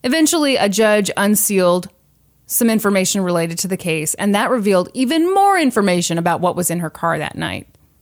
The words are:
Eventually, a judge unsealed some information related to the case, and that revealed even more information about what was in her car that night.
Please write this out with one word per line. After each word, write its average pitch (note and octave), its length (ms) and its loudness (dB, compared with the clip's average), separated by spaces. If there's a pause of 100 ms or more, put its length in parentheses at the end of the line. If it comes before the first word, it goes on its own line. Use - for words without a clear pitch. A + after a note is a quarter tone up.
Eventually, D4+ 540 2
a G3+ 120 2
judge G#3 480 2
unsealed F#3+ 720 2 (580)
some - 220 0
information G3+ 540 0
related E3+ 360 -2
to F#3+ 100 -6
the F#3 80 -4
case, D#3+ 380 -4
and G3+ 200 0
that A3 160 0
revealed G3 420 0
even D#4+ 400 0
more G4 240 4
information F#3+ 600 0
about E3+ 220 0
what F3 160 0
was F3 160 -2
in F3 80 -4
her D#3+ 100 -6
car E3 280 -2
that D3+ 180 -8
night. B2 320 -8 (340)